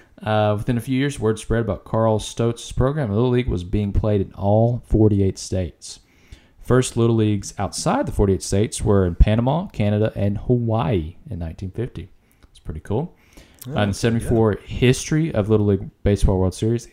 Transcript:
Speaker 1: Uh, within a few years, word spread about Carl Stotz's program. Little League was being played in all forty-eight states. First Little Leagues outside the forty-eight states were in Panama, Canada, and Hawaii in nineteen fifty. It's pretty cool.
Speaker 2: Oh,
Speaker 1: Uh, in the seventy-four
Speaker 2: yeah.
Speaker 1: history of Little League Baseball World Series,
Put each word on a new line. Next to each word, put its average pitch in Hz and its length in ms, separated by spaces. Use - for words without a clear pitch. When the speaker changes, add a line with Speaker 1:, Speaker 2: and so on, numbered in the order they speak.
Speaker 1:
Uh, 107 340
within 120 200
a 113 40
few 127 160
years, 139 220
word 110 180
spread 113 240
about 101 220
Carl 113 360
Stotz's - 520
program. 131 400
Little 120 180
League 123 200
was 95 160
being 101 260
played 104 300
in - 120
all 113 540
forty-eight 104 500
states. - 640
First 127 360
Little 113 200
Leagues 107 420
outside 185 480
the - 60
forty-eight 98 280
states 104 400
were 101 240
in 85 100
Panama, 127 520
Canada, 104 480
and 101 240
Hawaii 113 800
in 87 100
nineteen 85 300
fifty. 85 380
It's - 100
pretty 78 200
cool. 127 340
Speaker 2:
Oh, 127 100
Speaker 1:
Uh, 104 60
in 104 60
the 95 40
seventy-four 113 600
Speaker 2:
yeah. - 120
Speaker 1:
history 151 680
of 104 160
Little 107 180
League 101 220
Baseball 101 360
World 92 160
Series, 117 380